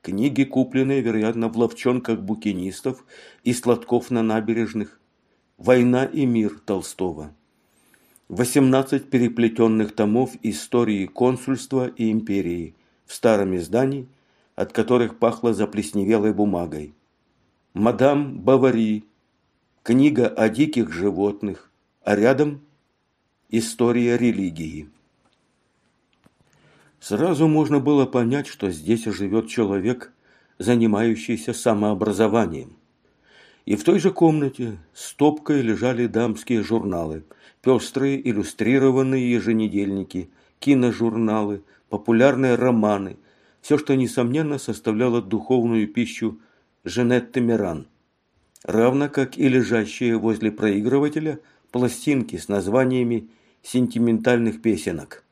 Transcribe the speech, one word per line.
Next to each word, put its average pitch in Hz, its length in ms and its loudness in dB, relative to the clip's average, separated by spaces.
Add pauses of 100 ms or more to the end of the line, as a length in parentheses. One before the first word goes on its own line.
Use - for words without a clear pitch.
книги, 127 440 -2
купленные, 131 580 0
вероятно, 113 460 0
в 110 100 -6
лавчонках 120 600 -2
букинистов 98 840 -6 (400)
и 123 80 0
сладков 120 580 0
на 120 120 0
набережных, 110 760 -2 (600)
«Война 123 480 4
и 147 180 -2
мир» 113 400 0
Толстого, 85 720 -6 (960)
восемнадцать 131 800 2
переплетенных 113 840 2
томов 113 360 0 (120)
истории 107 640 -2
консульства 127 840 -2
и 113 240 -2
империи 95 640 -4 (300)
в - 80 -20
старом 101 440 2
издании, 127 520 -2 (460)
от - 180 -6
которых 117 460 0
пахло 117 340 0
заплесневелой 104 800 0
бумагой, 87 600 -4 (800)
«Мадам 131 680 0
Бавари», 113 640 2 (800)
книга 143 460 4
о 110 200 2
диких 127 440 0
животных, 98 800 -4 (340)
а 104 120 2
рядом 139 460 2 (880)
«История 120 680 0
религии». 82 720 -2 (2250)
Сразу 160 460 2
можно 151 320 2
было 139 240 4
понять, 127 420 0
что - 240 -4
здесь 90 340 -2
живет 104 440 -2
человек, 107 640 -2 (460)
занимающийся 113 960 0
самообразованием. 104 1200 0 (880)
И - 100 0
в - 100 -8
той 185 160 4
же 175 100 2
комнате 143 680 0 (160)
стопкой 147 720 0
лежали 117 440 0
дамские 110 560 -2
журналы, 87 600 -4 (380)
пестрые 135 640 0
иллюстрированные 127 1040 0
еженедельники, 101 960 -2 (300)
киножурналы, 110 1040 0 (260)
популярные 123 680 2
романы, 107 600 0 (460)
все, 147 160 2
что, 143 160 0
несомненно, 135 640 -2
составляло 117 640 -2
духовную 113 680 0
пищу 113 500 -6 (460)
Жанетты 120 560 0
Миран, 104 460 -2 (760)
равно 127 460 2
как 135 300 -2
и 143 100 2
лежащие 117 680 0
возле 107 340 0
проигрывателя 139 880 -2 (300)
пластинки 123 640 -2
с 82 120 -12
названиями 120 840 0 (320)
сентиментальных 117 960 0
песенок. 90 720 -4